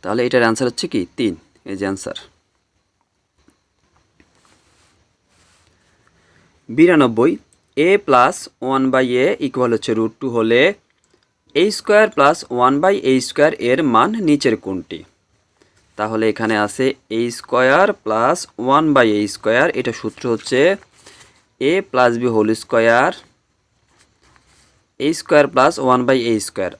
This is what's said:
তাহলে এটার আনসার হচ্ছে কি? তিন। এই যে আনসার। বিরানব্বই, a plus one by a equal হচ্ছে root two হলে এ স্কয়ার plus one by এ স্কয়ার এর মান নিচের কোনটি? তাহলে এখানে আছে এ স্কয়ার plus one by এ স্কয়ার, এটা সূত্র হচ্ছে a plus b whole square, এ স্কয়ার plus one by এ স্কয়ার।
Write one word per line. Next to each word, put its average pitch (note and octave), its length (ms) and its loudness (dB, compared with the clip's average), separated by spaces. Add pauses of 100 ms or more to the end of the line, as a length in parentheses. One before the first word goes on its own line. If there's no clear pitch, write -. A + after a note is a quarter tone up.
তাহলে A2 260 -4
এটার B2+ 220 2
আনসার A#2 200 -2
হচ্ছে - 240 -10
কি? G#2 80 -2 (160)
তিন। G#2 160 -2 (380)
এই G2 80 -10
যে G2 120 -6
আনসার। - 260 -10 (4000)
বিরানব্বই, C3+ 640 4 (560)
a - 20 2 (180)
plus C#3 280 2 (400)
one C3+ 180 0
by C3 120 2 (180)
a D3+ 40 2 (180)
equal B2+ 300 -2
হচ্ছে A2 240 -4
root A2+ 200 -2
two C3 180 -8
হলে A2+ 240 2 (960)
এ D#3+ 100 2 (120)
স্কয়ার G#3+ 380 2
plus C#3+ 220 2 (280)
one C#3 180 2
by G3 120 2 (160)
এ - 20 4 (140)
স্কয়ার D3+ 260 0 (160)
এর C3 100 2 (140)
মান A#2+ 160 2 (180)
নিচের C#3 280 2 (100)
কোনটি? F2+ 340 -10 (1000)
তাহলে A2 340 -4
এখানে A2+ 240 -2 (100)
আছে A#2 200 -4 (340)
এ - 20 -2 (160)
স্কয়ার C3 500 2 (160)
plus A#2 340 0 (380)
one D#3+ 200 2
by B2 120 4 (120)
এ - 20 0 (140)
স্কয়ার, A#2 320 0 (120)
এটা B2+ 120 -4 (100)
সূত্র - 220 -12 (100)
হচ্ছে B2+ 260 -4 (1080)
a - 20 0 (200)
plus B2+ 300 2
b - 20 -6 (100)
whole A2 180 2 (120)
square, A#2+ 520 2 (1900)
এ - 20 0 (100)
স্কয়ার D3 340 2
plus C3 200 2 (200)
one B2+ 140 2
by C3+ 100 4 (140)
এ - 20 2 (140)
স্কয়ার। F#2 320 -8